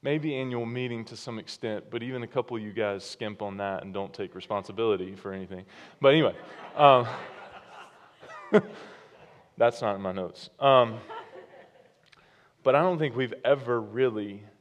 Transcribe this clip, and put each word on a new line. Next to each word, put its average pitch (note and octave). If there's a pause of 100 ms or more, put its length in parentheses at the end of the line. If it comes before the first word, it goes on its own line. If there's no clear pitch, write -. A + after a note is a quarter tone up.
Maybe D3
annual B2
meeting A#2+
to A2+
some A#2
extent, G#2+
but A#2
even B2+
a A2+
couple A#2+
of A2
you G#2+
guys G2+
skimp G#2
on G2
that G2
and G2
don't G2
take G2
responsibility G2
for G2
anything. F#2+ (360)
But C3+
anyway, C#3 (420)
um, C3 (1500)
<laughs> D#4+ (960)
that's A#2
not G#2
in G2
my F#2
notes. F#2 (100)
Um, B2 (1600)
but C3
I D3
don't F3
think C#3
we've B2+ (100)
ever A#2+
really G#2+ (180)